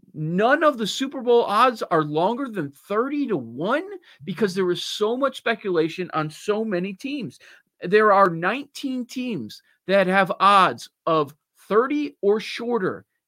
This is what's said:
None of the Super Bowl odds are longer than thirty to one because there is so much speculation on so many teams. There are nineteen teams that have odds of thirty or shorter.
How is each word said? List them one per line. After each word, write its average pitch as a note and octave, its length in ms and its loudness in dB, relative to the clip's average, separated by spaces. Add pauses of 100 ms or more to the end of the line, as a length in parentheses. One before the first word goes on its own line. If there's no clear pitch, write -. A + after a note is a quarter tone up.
(140)
None G3 480 2
of D4 140 4
the A3 100 -4
Super C4+ 360 -6
Bowl A#3+ 220 4
odds A3+ 400 2
are E3 180 2
longer F3+ 440 0
than F#3+ 240 -6
thirty C4 580 -4
to G#3 100 0
one E3 500 -4 (360)
because F#3 300 -2
there F#3 160 0
is F3 140 -4
so G#3+ 320 -2
much C4+ 220 -2
speculation F3+ 720 -2
on D#3 160 -2
so G#3 380 -4
many G3 260 -4
teams. C4 460 -10 (420)
There G#3 320 4
are G3 160 8
nineteen A#3+ 800 -4
teams G#3+ 560 -8 (240)
that F#3+ 220 4
have F#3+ 300 2
odds F#3 520 4 (160)
of D#3 280 0 (320)
thirty C4+ 540 0
or G3+ 200 2
shorter. F#3+ 640 -4 (220)